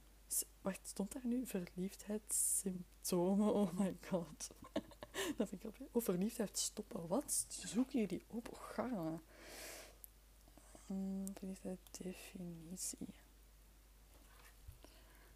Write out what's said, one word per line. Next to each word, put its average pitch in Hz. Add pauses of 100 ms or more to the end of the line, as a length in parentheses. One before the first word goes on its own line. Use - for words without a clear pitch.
(280)
S-, - (160)
wacht, -
stond -
daar 254
nu 240
verliefdheidssymptomen? 190
Oh 185
my 185 (100)
god. - (380)
<laughs> -
Dat 202
vind -
ik 185
grappig. 220
Oh, 233
verliefdheid 196
stoppen. -
Wat? 202
Zoek 185
je 226
die 175
op? -
Oh, -
garme. 175 (1700)
Hmm, 190
verliefdheid 190 (120)
definitie. 180 (2250)